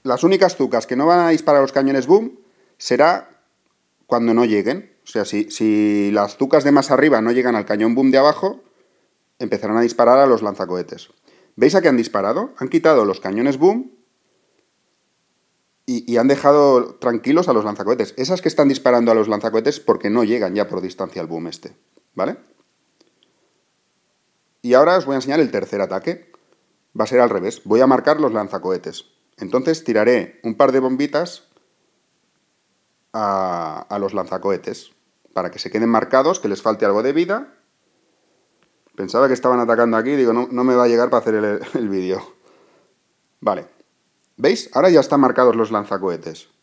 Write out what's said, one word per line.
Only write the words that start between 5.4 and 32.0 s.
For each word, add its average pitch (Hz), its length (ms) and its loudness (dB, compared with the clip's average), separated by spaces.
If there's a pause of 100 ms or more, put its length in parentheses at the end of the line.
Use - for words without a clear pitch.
si 104 640 0
las 104 240 -2
tucas 139 260 2
de 143 80 2
más 143 180 2
arriba 131 320 2
no 117 120 0
llegan 123 240 0
al 101 80 -4
cañón 110 300 0
boom 135 140 2
de 131 80 6
abajo, 151 460 2 (760)
empezarán 107 360 -4
a 117 60 2
disparar 120 360 4
a 139 80 6
los 117 160 2
lanzacohetes. 92 680 -8 (480)
¿Veis 147 180 4
a 185 60 4
qué 165 80 2
han 127 80 2
disparado? 117 600 -2
Han - 120 -8
quitado 160 340 2
los 98 160 -2
cañones 123 380 -4
boom 208 340 0 (1900)
y, 120 260 -8
y 120 40 -2
han 127 140 2
dejado 139 680 4
tranquilos 127 540 -2
a 131 40 2
los 107 120 0
lanzacohetes. 104 520 -4
Esas 175 240 -4
que - 60 -4
están 147 220 2
disparando 123 420 2
a 113 40 6
los 107 120 2
lanzacohetes 113 540 -2
porque - 280 -2
no 117 140 0
llegan 104 320 -2
ya 101 140 -2
por 92 100 -8
distancia 92 420 -10
al 82 60 -10
boom 82 200 -10
este, - 280 -18 (400)
¿vale? 98 220 -6 (2250)
Y 120 140 2
ahora 160 220 4
os 147 80 -2
voy 139 100 -4
a - 20 -2
enseñar 139 240 -2
el 117 100 0
tercer 101 300 -6
ataque. 95 500 -8 (680)
Va 110 40 0
a 110 40 -2
ser 127 120 2
al 120 100 4
revés. 101 360 -6
Voy 110 160 2
a 131 40 6
marcar 135 360 2
los 127 100 0
lanzacohetes. 92 720 -8 (360)
Entonces 156 440 -4
tiraré 110 580 0
un 117 120 -6
par 135 180 2
de 131 80 2
bombitas 143 680 -4 (1700)